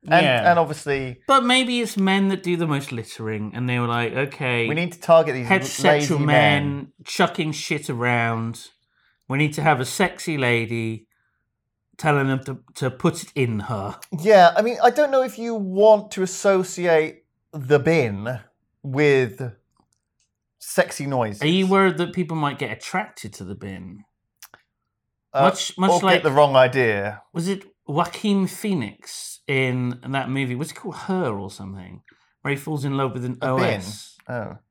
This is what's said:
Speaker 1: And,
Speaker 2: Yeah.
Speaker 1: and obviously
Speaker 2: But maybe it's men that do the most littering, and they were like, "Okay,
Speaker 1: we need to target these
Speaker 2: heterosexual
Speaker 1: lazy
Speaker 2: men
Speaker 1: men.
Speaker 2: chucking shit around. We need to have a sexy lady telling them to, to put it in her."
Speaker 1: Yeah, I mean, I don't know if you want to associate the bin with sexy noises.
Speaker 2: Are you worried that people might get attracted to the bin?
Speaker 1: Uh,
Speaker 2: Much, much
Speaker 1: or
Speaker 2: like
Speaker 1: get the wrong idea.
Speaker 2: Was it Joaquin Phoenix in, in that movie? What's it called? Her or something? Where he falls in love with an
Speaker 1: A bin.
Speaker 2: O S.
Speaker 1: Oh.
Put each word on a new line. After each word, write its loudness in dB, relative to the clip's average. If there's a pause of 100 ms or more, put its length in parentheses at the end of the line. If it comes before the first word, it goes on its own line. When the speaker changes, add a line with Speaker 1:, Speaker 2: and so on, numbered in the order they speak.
Speaker 1:
And, 6
Speaker 2:
Yeah. 4
Speaker 1:
and 4
obviously -4
Speaker 2:
But 4
maybe 2
it's -4
men 2
that -4
do -2
the -2
most -2
littering, -8
and -4
they 0
were 0
like, -2
"Okay, -2
Speaker 1:
we -2
need -4
to -20
target 4
these -6
Speaker 2:
heterosexual -2
Speaker 1:
lazy 4
Speaker 2:
men 0
Speaker 1:
men. 2 (120)
Speaker 2:
chucking -2
shit -6
around. -2 (580)
We -2
need 0
to -6
have 2
a -4
sexy -4
lady -2 (880)
telling 0
them -2
to, -10 (160)
to -4
put -2
it -20
in -2
her." -8 (180)
Speaker 1:
Yeah, 8
I 2
mean, 0
I 6
don't 2
know 2
if -6
you -6
want 4
to -4
associate 0 (260)
the 2
bin 0 (440)
with 2 (1160)
sexy -2
noises. -4
Speaker 2:
Are 0
you 2
worried 2
that -4
people -4
might -2
get -6
attracted -10
to -16
the -12
bin? -14 (1300)
Speaker 1:
Uh, 2
Speaker 2:
Much, -8
much 2
Speaker 1:
or 4
Speaker 2:
like 6
Speaker 1:
get 0
the 2
wrong 6
idea. 4 (120)
Speaker 2:
Was -4
it -4 (200)
Joaquin 0
Phoenix -8
in, -2
in -10
that -4
movie? -4
What's -8
it -18
called? -12
Her -4
or -10
something? -16 (400)
Where -4
he -6
falls -8
in -2
love -2
with -8
an -8
Speaker 1:
A -4
bin. -2
Speaker 2:
O 0
S. -4 (100)
Speaker 1:
Oh. -10 (140)